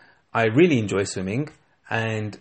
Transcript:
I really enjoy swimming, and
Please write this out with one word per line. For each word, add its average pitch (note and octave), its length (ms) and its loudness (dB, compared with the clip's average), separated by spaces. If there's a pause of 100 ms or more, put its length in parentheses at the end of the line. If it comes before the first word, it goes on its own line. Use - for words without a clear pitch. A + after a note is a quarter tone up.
(340)
I A2+ 120 2
really C3+ 340 4
enjoy G2 240 0
swimming, G2 460 -4 (400)
and A2 520 -4